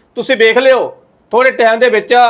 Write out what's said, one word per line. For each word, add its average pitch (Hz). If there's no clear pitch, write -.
ਤੁਸੀਂ 247
ਵੇਖ 220
ਲਿਓ 254
ਥੋੜੇ 254
ਟਾਈਮ 226
ਦੇ 247
ਵਿੱਚ, 214